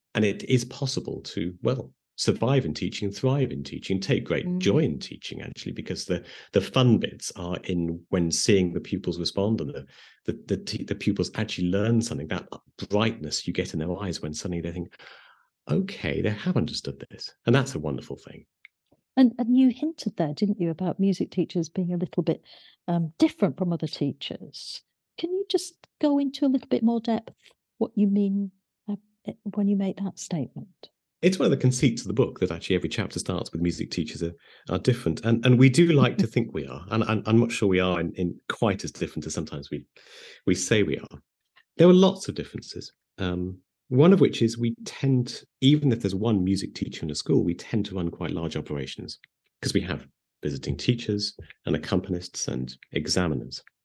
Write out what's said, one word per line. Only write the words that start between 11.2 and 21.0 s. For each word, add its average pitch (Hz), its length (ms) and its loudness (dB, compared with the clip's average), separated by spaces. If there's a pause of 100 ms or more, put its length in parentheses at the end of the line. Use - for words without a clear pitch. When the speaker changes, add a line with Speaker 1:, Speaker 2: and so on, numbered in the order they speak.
Speaker 1:
actually 92 340 -2
learn 107 320 2
something, 73 260 -4
that 90 200 -4 (420)
brightness 107 580 -2
you 87 60 -2
get - 200 -4
in 80 60 -2
their 87 200 -2
eyes 92 220 -6
when 76 120 -8
suddenly 87 280 -6
they 85 100 -6
think, 87 240 -10 (760)
"Okay, - 520 -2
they 107 100 0
have 175 260 -2
understood - 540 -4
this." - 200 -16 (140)
And 117 100 4
that's 123 200 0
a 78 40 -6
wonderful 76 380 -6
thing. - 280 -20 (720)
Speaker 2:
And, 254 200 8
and 247 200 2
you 262 120 8
hinted 294 480 -4
there, 147 160 0
didn't 202 280 0
you, 170 80 0
about 165 300 -2
music 190 320 2